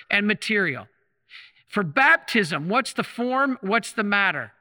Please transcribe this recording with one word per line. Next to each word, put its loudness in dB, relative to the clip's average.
and 0
material. -2
For -2
baptism, 2
what's 0
the -4
form? -2
What's -2
the -2
matter? 0